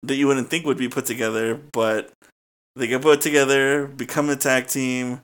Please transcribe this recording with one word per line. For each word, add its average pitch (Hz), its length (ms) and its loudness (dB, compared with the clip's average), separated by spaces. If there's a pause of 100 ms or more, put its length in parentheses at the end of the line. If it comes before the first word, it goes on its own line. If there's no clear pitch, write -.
that 123 120 -2
you 139 120 2
wouldn't 135 220 2
think 165 160 -2
would 139 120 0
be 127 100 -2
put 123 180 -6
together, 113 540 -2 (140)
but 110 380 -2 (640)
they 127 100 -2
get 127 140 0
put 147 200 6
together, 139 640 2
become 139 440 -4
a 143 80 0
tag 131 300 0
team 127 560 -4